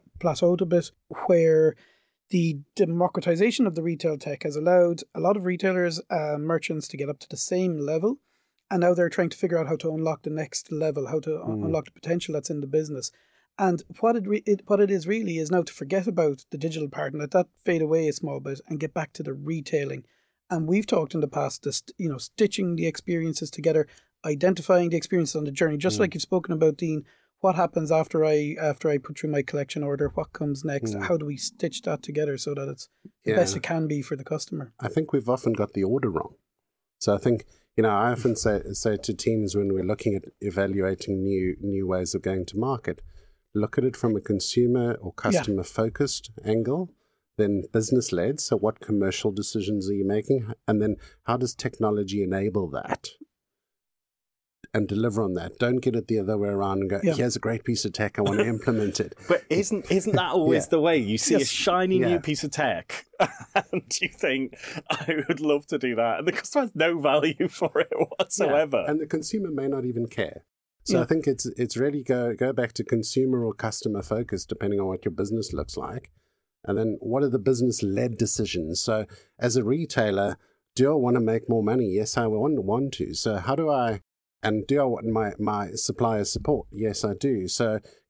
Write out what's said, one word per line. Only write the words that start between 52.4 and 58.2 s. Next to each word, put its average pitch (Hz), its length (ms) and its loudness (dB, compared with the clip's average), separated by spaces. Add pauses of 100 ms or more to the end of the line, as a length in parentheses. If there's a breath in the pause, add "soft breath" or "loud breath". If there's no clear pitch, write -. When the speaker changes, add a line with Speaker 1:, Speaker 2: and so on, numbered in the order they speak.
Speaker 2:
that? - 400 -6 (1600)
And 104 120 0
deliver 110 360 0
on 95 120 0
that. 87 240 -6
Don't 123 200 2
get 123 180 0
it 110 120 -4
the 110 100 2
other 104 180 0
way 101 140 0
around 98 300 0
and 95 100 -2
go, 98 120 -2
Speaker 1:
Yeah. 170 120 2
Speaker 2:
"Here's 123 200 0
a - 40 -4
great 113 260 -4
piece 117 220 -2
of 98 80 -6
tech, 104 240 -2
I 104 40 2